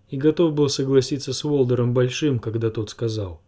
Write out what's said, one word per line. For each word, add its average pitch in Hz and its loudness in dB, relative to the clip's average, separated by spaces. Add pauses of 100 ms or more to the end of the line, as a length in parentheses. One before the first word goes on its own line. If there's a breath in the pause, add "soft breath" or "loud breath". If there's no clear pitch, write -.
и 143 -8
готов 156 2
был 147 2
согласиться 135 0
с - -6
Уолдером 123 2
Большим, 127 0
когда 113 -2
тот 110 -6
сказал 107 -6